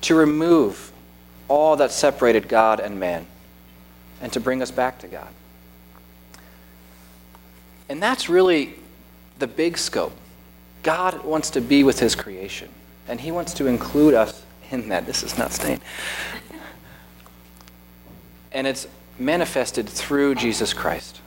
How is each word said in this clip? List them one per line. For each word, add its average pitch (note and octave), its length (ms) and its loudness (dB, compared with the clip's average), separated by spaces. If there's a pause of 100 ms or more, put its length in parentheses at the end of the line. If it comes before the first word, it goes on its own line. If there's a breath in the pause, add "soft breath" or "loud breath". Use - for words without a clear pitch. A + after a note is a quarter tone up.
to - 120 2
remove D#3 760 4 (560)
all D3+ 300 4
that C#3 160 2
separated A#2+ 560 2
God A2 320 4
and G2+ 180 -8
man, F2 280 -4 (960)
and A#2+ 100 -10
to B2+ 80 -4
bring B2+ 220 -2
us B2+ 80 -8
back B2+ 300 -4
to - 60 -20
God. E2+ 220 -16 (2500 loud breath)
And C#3+ 160 -8
that's A#3 280 -2
really F3 420 4 (680)
the C3+ 80 -4
big E3 300 -2
scope. - 380 -4 (680)
God E3 400 -2
wants D#3 280 -4
to C3+ 100 -2
be C#3 240 4
with C3 160 4
his A#2 140 2
creation, F#2+ 560 -12 (360)
and - 140 -8
he D3+ 100 -8
wants E3+ 240 -6
to C#3 120 -2
include C#3 480 4
us A2 280 2 (280)
in A#2+ 180 -8
that. F#2 160 -4
This - 180 -6
is - 140 -8
not - 160 -4
staying. - 300 -6 (2750 loud breath)
And C3+ 160 -4
it's C3 200 -4 (320)
manifested C3 680 -2
through C#3+ 500 0
Jesus A2+ 360 -2
Christ. - 540 -6